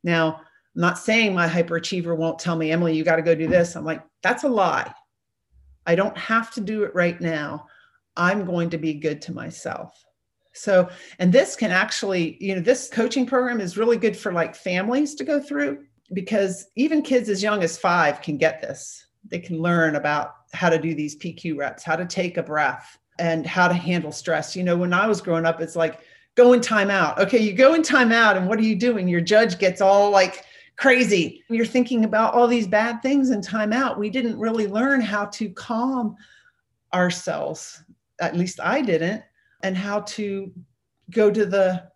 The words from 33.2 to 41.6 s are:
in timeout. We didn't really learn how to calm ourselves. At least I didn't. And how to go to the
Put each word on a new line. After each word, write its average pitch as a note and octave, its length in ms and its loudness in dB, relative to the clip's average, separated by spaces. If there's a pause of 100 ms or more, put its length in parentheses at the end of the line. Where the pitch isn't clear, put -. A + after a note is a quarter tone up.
in G#3 120 0
timeout. G#3+ 560 -2
We G#3 120 -4
didn't A#3 300 -4
really A3 280 -2
learn B3 340 0
how G#3 240 -2
to G#3 240 -8
calm A#3+ 640 -4 (800)
ourselves. E3 880 -4 (380)
At E3+ 160 -2
least F3+ 240 -4
I A3+ 200 0
didn't. F#3+ 420 -2 (380)
And F#3+ 140 -4
how G3+ 260 -4
to G3 520 -8 (560)
go G#3+ 220 4
to G#3 140 2
the F#3 500 0